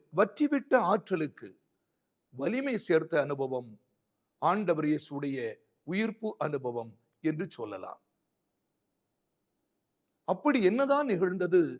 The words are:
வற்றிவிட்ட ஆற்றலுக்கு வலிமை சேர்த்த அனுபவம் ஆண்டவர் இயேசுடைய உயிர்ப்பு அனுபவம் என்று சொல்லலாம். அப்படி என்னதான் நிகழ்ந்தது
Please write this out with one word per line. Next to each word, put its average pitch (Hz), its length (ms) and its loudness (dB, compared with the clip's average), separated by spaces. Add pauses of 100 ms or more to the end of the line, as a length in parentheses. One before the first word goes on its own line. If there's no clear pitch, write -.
(180)
வற்றிவிட்ட 285 540 0 (180)
ஆற்றலுக்கு 160 580 -2 (880)
வலிமை 233 400 -2 (100)
சேர்த்த 160 380 2
அனுபவம் 131 480 -4 (720)
ஆண்டவர் 165 480 2
இயேசுடைய 143 480 -4 (480)
உயிர்ப்பு 214 440 -4 (160)
அனுபவம் 123 460 -6 (320)
என்று 156 320 -2
சொல்லலாம். 101 460 -12 (2250)
அப்படி 254 320 2 (100)
என்னதான் 277 420 2
நிகழ்ந்தது 180 500 2 (180)